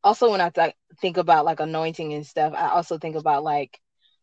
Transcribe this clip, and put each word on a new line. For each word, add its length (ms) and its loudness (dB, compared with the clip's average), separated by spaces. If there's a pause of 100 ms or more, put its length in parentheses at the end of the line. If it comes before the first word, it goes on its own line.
also 280 4
when 100 0
I 80 0
th-, 260 0 (240)
think 180 -2
about, 280 4
like, 140 -2
anointing 540 -4
and 120 -8
stuff, 320 -2
I 120 -2
also 280 -2
think 180 -8
about, 280 0
like, 360 -4 (440)